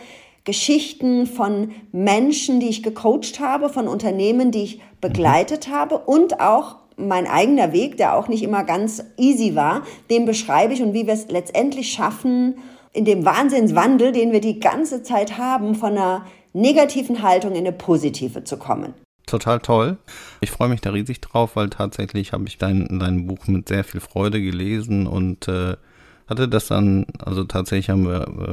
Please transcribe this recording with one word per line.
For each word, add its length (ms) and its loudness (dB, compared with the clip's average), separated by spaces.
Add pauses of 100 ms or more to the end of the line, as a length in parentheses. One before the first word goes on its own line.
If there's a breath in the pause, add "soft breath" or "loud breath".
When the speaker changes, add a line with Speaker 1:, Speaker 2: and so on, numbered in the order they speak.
(440 loud breath)
Speaker 1:
Geschichten 800 0
von 460 -2 (200 loud breath)
Menschen, 680 2
die 100 0
ich 140 -4
gecoacht 560 0
habe, 300 -2
von 180 -2
Unternehmen, 640 2
die 120 -2
ich 180 -10 (200 loud breath)
begleitet 640 2
Speaker 2:
Mhm. 60 -8
Speaker 1:
habe 240 -2
und 440 2
auch 340 2 (200)
mein 320 -2
eigener 460 4
Weg, 240 0
der 180 2
auch 120 0
nicht 160 -2
immer 220 -2
ganz 380 -4 (140)
easy 380 4
war, 260 2 (300 loud breath)
den 160 4
beschreibe 460 2
ich 100 -2
und 100 0
wie 140 -2
wir 60 0
es 160 -4
letztendlich 640 -2
schaffen, 640 -2 (380 loud breath)
in 120 0
dem 200 4
Wahnsinnswandel, 880 4
den 200 2
wir 100 4
die 180 -2
ganze 420 0
Zeit 360 -2
haben, 380 0
von 160 -2
einer 340 0 (260 loud breath)
negativen 720 2
Haltung 300 4
in 80 -2
eine 120 -2
positive 720 -2
zu 140 -8
kommen. 380 -6 (320)
Speaker 2:
Total 320 0
toll. 380 2 (440 loud breath)
Ich 80 -2
freue 200 -2
mich 120 -2
da 80 -4
riesig 320 -4
drauf, 340 -2
weil 140 0
tatsächlich 640 -6
habe 140 -4
ich 100 -14
dein, 300 0 (120)
dein 280 -2
Buch 180 -10
mit 240 -2
sehr 140 -2
viel 180 -10
Freude 400 -4
gelesen 640 -2
und, 420 -4
äh, 280 -2 (520 soft breath)
hatte 200 -2
das 200 -2
dann, 380 2 (180)
also 200 -4
tatsächlich 480 -2
haben 160 2
wir, 200 -4 (260)